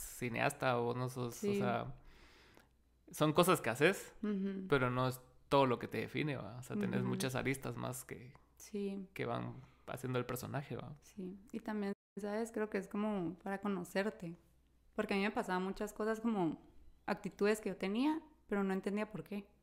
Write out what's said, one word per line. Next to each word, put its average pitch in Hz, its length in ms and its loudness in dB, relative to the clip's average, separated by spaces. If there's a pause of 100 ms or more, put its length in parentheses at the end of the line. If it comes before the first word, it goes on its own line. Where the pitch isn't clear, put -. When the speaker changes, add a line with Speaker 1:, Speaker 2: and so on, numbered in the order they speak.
(180)
Speaker 1:
cineasta, 123 560 2
vos 120 220 2
no 127 120 -2
sos, 123 280 -4
o - 40 -12
Speaker 2:
Sí. 202 180 0
Speaker 1:
sea, 120 360 0 (1160)
son 156 200 4
cosas 170 280 6
que 117 100 -2
haces, 143 420 4 (100)
Speaker 2:
Ujú. 196 460 -2
Speaker 1:
pero 127 220 6
no... 127 180 4
Es 127 120 -4 (280)
todo 139 180 8
lo 117 140 4
que - 80 -6
te 113 100 -4
define, 127 380 0
¿va? 113 220 -8
O 127 40 -10
sea, - 160 -6
tenés 196 220 2
Speaker 2:
Ujú. 123 100 2
Speaker 1:
muchas 127 240 0
aristas 123 420 -2
más 123 280 -6
que, 123 280 -12 (240)
Speaker 2:
Sí. 196 580 -6
Speaker 1:
que 123 120 -4
van 120 280 -4 (340)
haciendo 127 320 -2
el 123 60 -2
personaje, 123 500 -4
¿va? 143 260 -10
Speaker 2:
Sí, 185 340 -10 (140)
y 226 100 -6
también, 208 320 -2 (280)
¿sabes? 214 320 -4
Creo 214 180 -2
que 202 80 0
es 185 80 -4
como 202 560 0
para 196 180 -4
conocerte, 196 760 -2 (580)
porque 208 200 0
a - 20 4
mí 196 80 4
me 220 80 2
pasaban 190 320 0
muchas 208 280 -4
cosas 220 280 -2
como 208 360 2 (500)
actitudes 208 540 2
que 190 100 -4
yo 180 60 -4
tenía, 262 440 2 (280)
pero 202 140 2
no 190 100 2
entendía 208 380 0
por 160 140 -8
qué. 202 240 -8 (140)